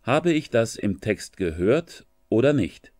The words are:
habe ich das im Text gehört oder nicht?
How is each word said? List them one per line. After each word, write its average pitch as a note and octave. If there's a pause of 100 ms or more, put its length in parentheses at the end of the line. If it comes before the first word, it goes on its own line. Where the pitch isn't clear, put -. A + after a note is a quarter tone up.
habe D#3
ich D#3
das A#2
im G2
Text -
gehört F#2 (240)
oder B2
nicht? -